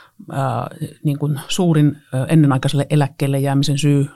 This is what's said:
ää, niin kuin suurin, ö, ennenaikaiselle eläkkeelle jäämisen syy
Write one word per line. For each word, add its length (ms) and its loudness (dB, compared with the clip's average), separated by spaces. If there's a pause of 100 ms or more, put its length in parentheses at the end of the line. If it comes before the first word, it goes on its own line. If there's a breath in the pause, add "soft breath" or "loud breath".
(320 loud breath)
ää, 340 -4 (380)
niin 140 -2
kuin 300 -2
suurin, 480 2 (180)
ö, 140 -2
ennenaikaiselle 600 2
eläkkeelle 480 -2
jäämisen 400 0
syy 380 0